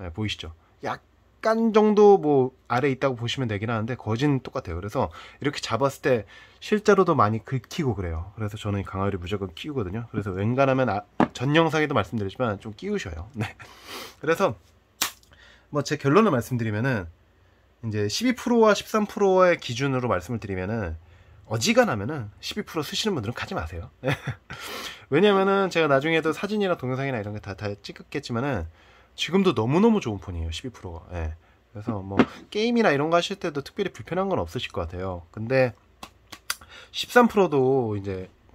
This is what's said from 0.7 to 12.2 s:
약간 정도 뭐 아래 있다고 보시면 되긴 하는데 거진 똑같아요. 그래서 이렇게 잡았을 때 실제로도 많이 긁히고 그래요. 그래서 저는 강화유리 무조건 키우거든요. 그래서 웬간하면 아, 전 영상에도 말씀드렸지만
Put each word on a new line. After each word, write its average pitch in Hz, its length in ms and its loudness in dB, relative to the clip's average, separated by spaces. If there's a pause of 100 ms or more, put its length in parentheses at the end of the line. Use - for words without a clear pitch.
약간 - 880 -2
정도 208 460 8
뭐 143 360 4 (140)
아래 127 220 0
있다고 131 260 -2
보시면 117 320 -4
되긴 107 220 -2
하는데 117 240 -2
거진 123 460 0
똑같아요. - 360 -8
그래서 101 340 -4 (300)
이렇게 147 200 -4
잡았을 127 420 -2
때 123 220 2 (360)
실제로도 190 540 4
많이 110 280 4
긁히고 131 520 -4
그래요. 87 420 -6
그래서 107 220 -6
저는 101 240 -2
강화유리 95 340 -2
무조건 92 380 -6
키우거든요. 117 560 -6
그래서 107 200 -4
웬간하면 127 600 2
아, 101 120 -2 (300)
전 143 240 0
영상에도 156 380 4
말씀드렸지만 104 640 -2